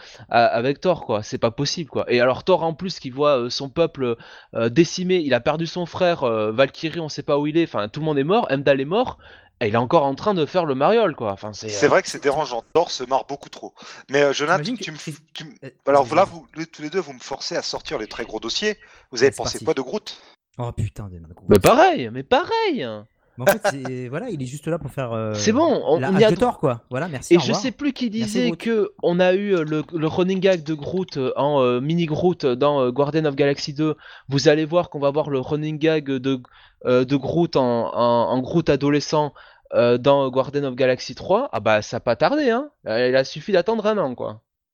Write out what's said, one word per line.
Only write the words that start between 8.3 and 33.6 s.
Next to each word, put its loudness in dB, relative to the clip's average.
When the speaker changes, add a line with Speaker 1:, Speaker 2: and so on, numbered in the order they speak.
Speaker 1:
Heimdall 2
est -2
mort, -2
et 0
il -2
est 4
encore 2
en 0
train -2
de 0
faire 0
le -2
mariole, 2
quoi. -4
Enfin, -10
c'est, -12
Speaker 2:
C'est 2
Speaker 1:
euh, 8
Speaker 2:
vrai 4
que -8
c'est -10
dérangeant. -2
Thor 2
se -8
marre -2
beaucoup -10
trop. -18
Mais, 4
euh, 4
Jonathan, 0
Speaker 3:
T'imagines -6
Speaker 2:
tu -12
Speaker 3:
que -10
Speaker 2:
me -14
f-, -16
Speaker 3:
Chris -10
Speaker 2:
tu -12
me -18
Speaker 3:
euh, -14
Speaker 2:
alors 6
Speaker 3:
vas-y, -4
Speaker 2:
là, 6
Speaker 3:
vas-y. -8
Speaker 2:
vous, -18
les, -8
tous -18
les -8
deux, -4
vous -8
me -18
forcez -8
à -4
sortir -8
les -8
très -10
gros -8
dossiers. -4
Vous -10
avez 6
Speaker 3:
Ouais, 4
c'est -8
Speaker 2:
pensé -6
Speaker 3:
parti. -14
Speaker 2:
quoi 0
de -6
Groot ? -8
Speaker 3:
Oh -6
putain, -8
de -14
Groot. -20
Speaker 1:
Mais 8
pareil, 4
mais -8
pareil. 0
Speaker 3:
Mais -6
en 0
fait, 4
c'est, -6
<laughs> -12
voilà, -8
il -8
est -8
juste -12
là -2
pour -12
faire, -6
euh, -4
Speaker 1:
C'est 0
bon, 2
on, 4
Speaker 3:
la -2
Speaker 1:
on 0
y 2
Speaker 3:
hache 6
Speaker 1:
a 6
Speaker 3:
de 0
Speaker 1:
dro-, 0
Speaker 3:
Thor, -6
quoi. -2
Voilà, -4
merci, -2
Speaker 1:
et 10
Speaker 3:
au 0
Speaker 1:
je -2
Speaker 3:
revoir. -2
Speaker 1:
sais -4
plus -4
qui -4
Speaker 3:
Merci, -4
Speaker 1:
disait -2
Speaker 3:
Groot. -4
Speaker 1:
que -2
on 2
a 4
eu, 0
euh, 2
le, -2
le -2
running 0
gag 2
de -4
Groot, -6
euh, -2
en, 2
euh, 4
mini 0
Groot, 0
euh, 2
dans, 2
euh, 2
Guardian 0
of 0
Galaxy 0